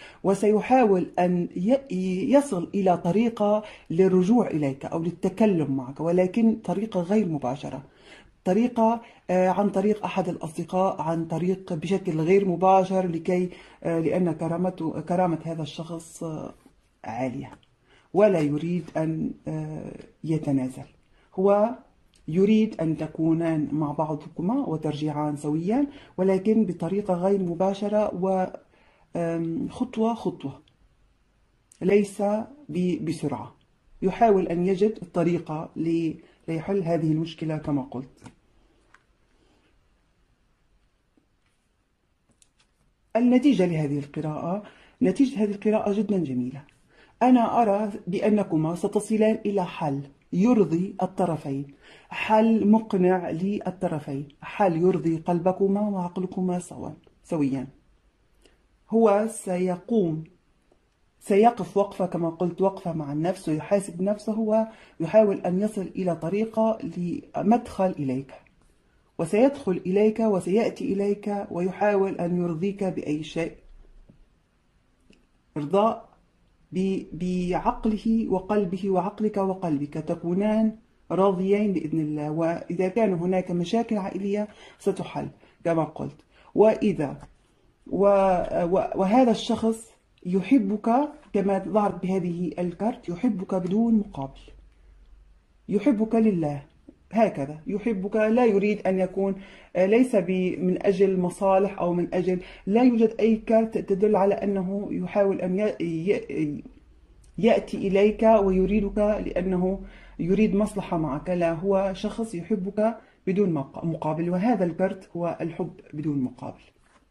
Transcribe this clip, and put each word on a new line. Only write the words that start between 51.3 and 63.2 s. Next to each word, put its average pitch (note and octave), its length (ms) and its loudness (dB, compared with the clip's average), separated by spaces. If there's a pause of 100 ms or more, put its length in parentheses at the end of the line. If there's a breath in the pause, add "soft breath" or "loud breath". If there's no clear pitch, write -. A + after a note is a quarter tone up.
حل A3 580 2
مقنع F#3 640 4
للطرفين، E3 960 -4 (140)
حل F3+ 360 0
يرضي E3 400 2
قلبكما F#3 640 0
وعقلكما F#3 800 -4
سوا-، - 320 -12 (320)
سوياً. C3+ 440 -2 (1200 soft breath)
هو G#3+ 400 4
سيقوم، F3+ 920 -2 (960)
سيقف G#3 580 2
وقفة G3 280 0
كما E3+ 240 -2
قلت، F3 320 -4
وقفة F#3+ 320 -2
مع D3 200 -6
النفس E3+ 360 -4